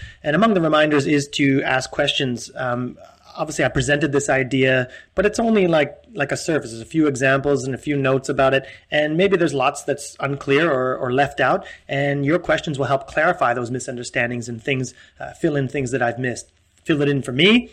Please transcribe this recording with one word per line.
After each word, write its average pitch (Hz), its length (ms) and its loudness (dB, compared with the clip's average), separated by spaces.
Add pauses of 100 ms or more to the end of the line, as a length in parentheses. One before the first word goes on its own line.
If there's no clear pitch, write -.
(220)
And 147 140 -2
among 220 180 4
the 180 80 2
reminders 151 460 4
is 143 220 2
to 139 340 2
ask 131 260 -2
questions. 135 680 -2
Um, 123 400 -4 (400)
obviously, 156 260 -4
I 131 60 2
presented 143 420 0
this 135 160 0
idea, 131 600 2 (260)
but 190 100 2
it's 208 140 -2
only 220 260 4
like, 160 300 2 (180)
like 139 200 -4
a 135 40 -2
surface. 135 340 -2
There's 113 100 -12
a 110 40 -14
few 156 220 2
examples 135 560 2
and 131 100 -6
a 120 40 -6
few 147 180 -4
notes 135 320 0
about 135 260 2
it. 139 140 0 (240)
And 151 240 0
maybe 190 220 4
there's 160 160 0
lots 139 300 0
that's - 360 -6
unclear 139 500 0
or, 127 280 0
or 123 160 -4
left 135 260 2
out. 147 260 2 (220)
And 139 380 -2
your 160 140 2
questions 156 380 -2
will 131 100 -2
help 135 200 0
clarify 151 460 0
those 120 180 -4
misunderstandings 120 760 -6
and 113 120 -10
things, 131 320 -4 (280)
uh, - 100 -12
fill 170 240 -2
in 135 140 -2
things 131 220 -4
that 123 100 -2
I've 120 180 -2
missed. 123 320 -6 (320)
Fill 151 180 0
it 143 60 2
in 143 140 2
for 123 100 -8
me 202 420 4